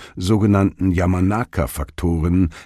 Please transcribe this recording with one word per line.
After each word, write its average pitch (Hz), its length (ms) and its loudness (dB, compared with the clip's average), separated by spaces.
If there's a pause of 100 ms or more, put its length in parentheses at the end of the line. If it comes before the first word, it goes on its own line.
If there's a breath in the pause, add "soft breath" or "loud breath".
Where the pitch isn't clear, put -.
(160 loud breath)
sogenannten 98 760 2
Yamanaka-Faktoren 87 1600 0 (160 loud breath)